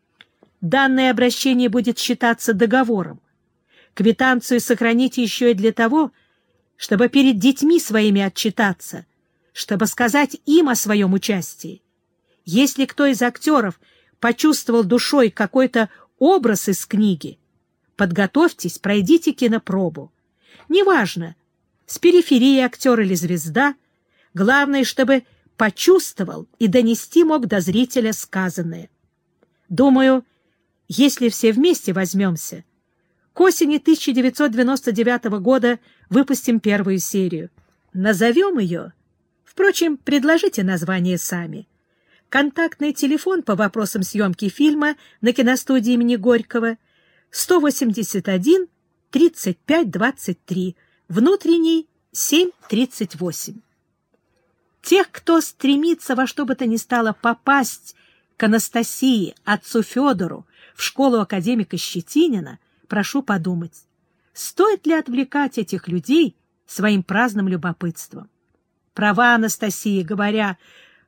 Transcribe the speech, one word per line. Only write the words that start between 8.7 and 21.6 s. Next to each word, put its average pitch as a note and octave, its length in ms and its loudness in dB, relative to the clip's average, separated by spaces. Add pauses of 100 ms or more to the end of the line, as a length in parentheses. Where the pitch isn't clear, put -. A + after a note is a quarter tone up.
чтобы G#3 340 -4
сказать C4 580 -2
им D4+ 240 4
о A#3+ 60 -2
своём G#3 380 0
участии. F#3+ 680 -6 (640)
Если C4+ 400 0
кто C#4+ 200 -2
из C4 160 0
актёров A#3+ 580 -2 (400)
почувствовал A#3 640 0
душой A#3+ 460 2
какой-то A#3 600 0 (300)
образ B3+ 480 2
из G3 180 -2
книги, G3 540 -2 (560)
подготовьтесь, G3 840 -2
пройдите G#3 520 2
кинопробу. F#3+ 800 -4 (560)
Неважно, D4 680 0 (500)